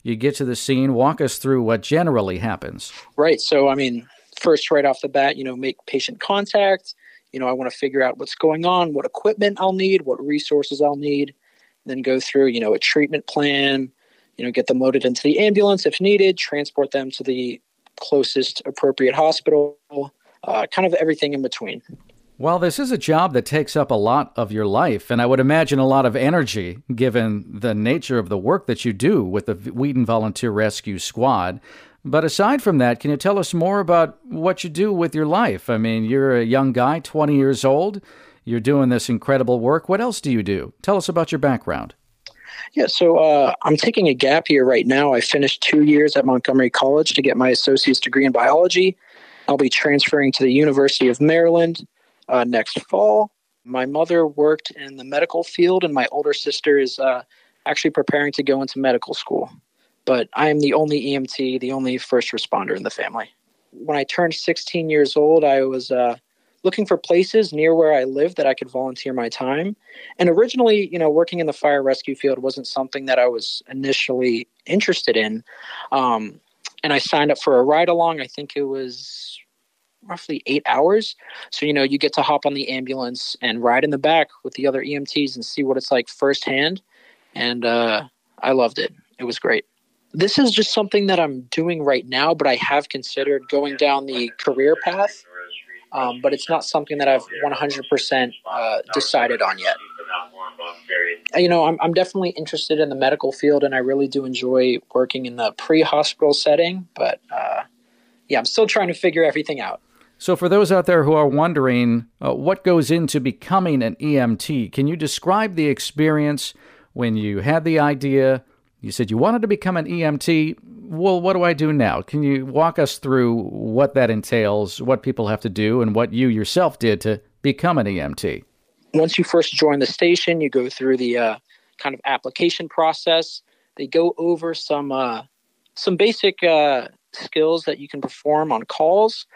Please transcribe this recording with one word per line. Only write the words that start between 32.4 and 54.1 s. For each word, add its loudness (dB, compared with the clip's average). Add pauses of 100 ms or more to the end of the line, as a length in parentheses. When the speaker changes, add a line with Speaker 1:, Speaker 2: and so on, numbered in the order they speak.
Speaker 1:
from 2
that, 2
can -2
you -2
tell 0
us -4
more 0
about 2
what -4
you -8
do 0
with -2
your 0
life? -2
I 0
mean, 0
you're 2
a 2
young 2
guy, 0
twenty 0
years 2
old. 2 (440)
You're -4
doing 2
this 0
incredible 0
work. 0
What 0
else -4
do -2
you 0
do? -4 (100)
Tell 0
us -2
about -2
your -2
background. -2 (800)
Speaker 2:
Yeah, 0
so, 4
uh, 4 (100)
I'm 2
taking 2
a 2
gap 2
year 6
right 2
now. 4
I 2
finished 0
two 4
years 4
at 2
Montgomery 2
College 2
to 0
get 2
my 2
associate's 2
degree 0
in 2
biology. 4 (500)
I'll 0
be 2
transferring 2
to -2
the 4
University 4
of 0
Maryland, 4 (420)
uh, 2
next -2
fall. 2 (340)
My -4
mother 2